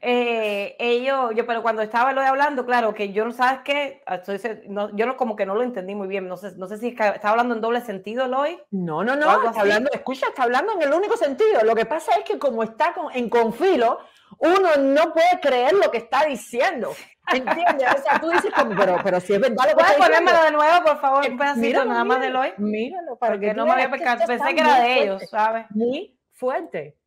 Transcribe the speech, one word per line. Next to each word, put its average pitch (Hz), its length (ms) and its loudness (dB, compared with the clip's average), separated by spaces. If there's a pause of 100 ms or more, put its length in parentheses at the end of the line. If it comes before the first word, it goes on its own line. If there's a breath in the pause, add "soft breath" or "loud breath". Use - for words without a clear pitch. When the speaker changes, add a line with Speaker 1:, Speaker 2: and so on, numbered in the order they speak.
Speaker 1:
eh, 226 760 -2
ellos, 247 560 0
yo, 240 100 -2
pero 226 160 -4
cuando 220 200 -2
estaba 233 300 0
Eloy 269 140 0
hablando, 269 400 0
claro, 240 280 0
que 208 180 -6
yo 208 140 -2
no, 240 80 -8
¿sabes 254 320 0
qué? 285 400 -4
Ah, 185 100 -6
estoy 190 240 -8
se-, 214 300 -10
no, 208 260 -6
yo 214 100 0
no, 254 120 -4
como 233 180 -2
que 208 100 -4
no 190 80 -6
lo 226 100 0
entendí 196 320 -8
muy 202 120 -8
bien, 190 220 -6
no 180 80 -10
sé, 190 180 -14
no 185 140 -12
sé 214 80 -10
si 233 120 -6
es 240 60 -14
que 220 120 -2
estaba 208 240 -2
hablando 240 240 0
en 220 40 -6
doble 233 220 -2
sentido, 220 420 -8
Eloy, 277 340 -2 (140)
Speaker 2:
No, 175 320 -4
no, 240 100 -2
Speaker 1:
o - 40 0
Speaker 2:
no, 294 120 0
Speaker 1:
algo 214 180 2
Speaker 2:
está - 20 2
Speaker 1:
así. 220 100 -6
Speaker 2:
hablando, 214 320 2
escucha, 262 380 -6
está 269 140 -4
hablando 262 280 0
en 381 100 -2
el 285 120 0
único 392 240 0
sentido. 330 480 2
Lo 220 100 4
que 220 100 0
pasa 320 340 -2
es - 40 -10
que 381 160 -4
como 233 240 -2
está 302 300 -2
con, 339 200 -8
en 240 160 -2
Confilo, 233 720 2 (380 loud breath)
uno 359 400 4
no 285 360 4
puede 349 280 4
creer 262 320 2
lo 370 180 4
que 233 60 -4
está 254 260 0
diciendo, 269 680 -2 (400 loud breath)
¿entiendes? 302 520 0 (120)
O 269 40 -4
sea, 302 200 2
tú 311 80 -4
dices 392 280 0
como, 226 200 0
pero, 180 260 4
pero 180 160 0
si 190 140 -2
es 202 80 2
verdad 240 220 0
lo 277 80 4
que - 40 2
Speaker 1:
¿Puedes 339 160 6
Speaker 2:
está 294 140 6
Speaker 1:
ponérmelo 339 320 4
Speaker 2:
diciendo. 311 260 4
Speaker 1:
de 302 60 6
nuevo, 349 160 4
por 294 160 2
favor? 277 240 2
Speaker 2:
Eh, 262 60 -2
Speaker 1:
Un 247 60 -10
pedacito 277 300 0
Speaker 2:
míralo, 254 220 0
Speaker 1:
nada 233 160 0
más 262 160 2
de 262 60 -2
Speaker 2:
míralo, 254 180 -2
Speaker 1:
Eloy. 349 140 -4
Speaker 2:
míralo, 240 580 -6
para 220 160 0
Speaker 1:
Porque 202 140 -4
Speaker 2:
que 214 40 0
tú 214 60 -4
Speaker 1:
no - 80 -2
me - 80 4
había 262 140 2
Speaker 2:
veas 262 120 -4
que 339 60 -6
esto - 0 - (200)
Speaker 1:
percatado, - 20 -4 (100)
pensé 294 120 -2
Speaker 2:
está 330 60 -2
Speaker 1:
que 311 140 4
era 277 100 6
Speaker 2:
muy 240 100 4
Speaker 1:
de 254 140 2
ellos, 196 140 -2
Speaker 2:
fuerte, 190 100 -12
Speaker 1:
¿sabes? 220 440 -2
Speaker 2:
muy 240 460 -4 (140)
fuerte. 196 760 -8